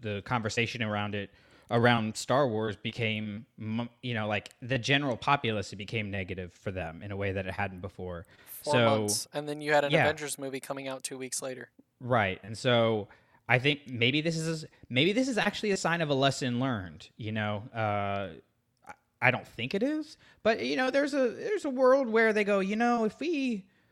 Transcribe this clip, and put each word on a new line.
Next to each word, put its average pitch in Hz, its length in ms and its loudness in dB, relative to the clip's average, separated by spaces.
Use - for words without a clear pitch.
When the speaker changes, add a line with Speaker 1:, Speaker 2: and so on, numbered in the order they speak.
Speaker 1:
the 101 240 -6
conversation 117 560 -2
around 104 320 -2
it, 101 160 -6
around 117 480 4
Star 135 300 2
Wars 110 280 -2
became, 110 680 -4
m-, 113 300 -4
you 123 140 -6
know, 107 120 -2
like, 104 220 -2
the 127 180 -2
general 139 360 0
populace, 110 560 0
it - 40 -12
became 104 340 -6
negative 92 440 -6
for - 180 -8
them 85 320 -8
in 101 80 -10
a 98 40 -6
way 98 160 -2
that 95 140 -2
it 92 80 -6
hadn't 95 280 -6
before. 90 440 -10
Speaker 2:
Four 147 100 0
Speaker 1:
So 120 120 6
Speaker 2:
months, 110 480 2
and 147 140 -6
then 147 140 -6
you 151 120 0
had 147 100 6
an 143 80 0
Speaker 1:
yeah. 151 140 4
Speaker 2:
Avengers 151 340 -2
movie 135 200 -6
coming 139 280 -8
out 135 160 -8
two 131 140 -10
weeks 127 240 -6
later. 131 280 -10
Speaker 1:
Right. 113 440 2
And 107 140 -10
so 113 520 2
I 123 120 4
think 143 280 2
maybe 127 340 2
this 165 160 0
is, 160 280 -4
maybe 147 240 4
this 262 140 2
is 240 100 -2
actually 208 340 0
a 190 60 2
sign 170 240 0
of 151 80 0
a 143 40 2
lesson 131 460 2
learned, 98 580 -4
you 107 140 -6
know? 107 320 -2
Uh, 101 560 0
I, - 60 -18
I 123 100 6
don't 101 160 -6
think 123 280 -6
it 196 80 0
is, 302 340 -4
but, 214 220 2
you 269 140 0
know, 262 120 2
there's 277 240 0
a, 262 160 2
there's 392 360 -4
a 294 40 -2
world 262 380 6
where 220 260 4
they 208 100 2
go, 202 160 4
"You 190 180 0
know, 240 260 2
if - 160 -2
we 269 460 -2